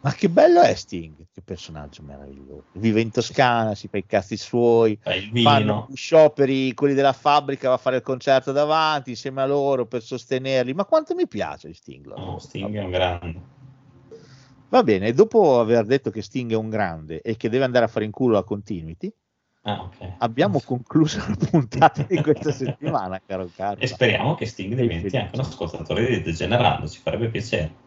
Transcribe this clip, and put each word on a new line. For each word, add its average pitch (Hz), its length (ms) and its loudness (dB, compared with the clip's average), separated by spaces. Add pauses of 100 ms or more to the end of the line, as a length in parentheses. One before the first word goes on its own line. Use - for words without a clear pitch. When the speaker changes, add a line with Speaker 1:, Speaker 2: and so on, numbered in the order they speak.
Speaker 1:
Ma 233 120 -2
che - 160 0
bello 320 320 6
è - 140 6
Sting, 82 580 -12
che 92 100 -20
personaggio 76 600 -14
meraviglioso. 69 720 -18
Vive 107 280 2
in 113 100 -2
Toscana, 117 640 0
si 98 140 -14
fa - 80 -8
i 95 100 -6
cazzi 101 300 -2
suoi, 113 640 2
Speaker 2:
Fa - 140 -4
il 101 160 -8 (120)
Speaker 1:
fanno 143 180 6
Speaker 2:
vino. 107 300 -2
Speaker 1:
gli 135 60 -14
scioperi, 139 760 4
quelli 143 200 2
della 135 180 4
fabbrica, 139 560 0
va 127 60 4
a 127 40 0
fare 131 180 0
il 120 60 -2
concerto 131 500 0
davanti, 151 580 0
insieme 135 320 -6
a 135 40 0
loro 139 400 0
per 120 160 -8
sostenerli. 127 720 -2
Ma 170 100 -4
quanto 320 320 0
mi 359 100 0
piace 78 480 -8
Sting, 69 320 -20
lo 50 100 -16
Speaker 2:
No, - 60 -12
Speaker 1:
adoro. 95 160 -10
Speaker 2:
Sting 101 380 -10
è 101 80 -6
un 90 60 -8
grande. 87 500 -4 (1300)
Speaker 1:
Va 247 160 4
bene, 107 280 2
dopo 175 480 6
aver 113 260 4
detto 131 240 0
che 107 120 -8
Sting 120 300 -8
è 110 40 0
un 110 120 -2
grande 82 540 -6
e 110 140 -4
che 117 120 -4
deve 127 160 2
andare 123 200 4
a 113 40 -2
fare 107 160 -4
in 107 80 -6
culo 123 220 2
la 98 80 2
Continuity, 101 680 -8 (500)
Speaker 2:
Ah, 104 200 -8
ok. 95 360 -14
Speaker 1:
abbiamo 135 420 0
concluso 151 580 0
la - 180 -4 (140)
puntata 143 520 2
di 165 180 -2
questa 151 320 0
settimana, 123 720 -6
caro 92 300 -8
Carlo. 98 280 -6
Speaker 2:
E 123 60 -2
speriamo 113 480 0
che 117 100 -8
Sting 101 280 -8
Speaker 1:
Sei 127 140 0
Speaker 2:
diventi 90 280 -4
anche 104 200 -4
un 131 60 -2
Speaker 1:
felice? 147 80 -4
Speaker 2:
ascoltatore - 560 -4
di 110 160 0
Degenerando, 87 680 0
ci - 120 -14
farebbe 113 280 -4
piacere. - 460 -4 (120)